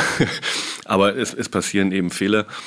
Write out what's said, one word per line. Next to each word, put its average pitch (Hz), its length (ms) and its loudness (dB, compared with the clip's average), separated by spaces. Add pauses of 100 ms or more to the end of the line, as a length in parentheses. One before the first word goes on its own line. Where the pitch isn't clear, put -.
(420)
<laughs> - 440 -6
aber 98 300 4
es, 123 180 -2
es - 140 -4
passieren 98 460 0
eben 90 160 0
Fehler 104 360 2 (220)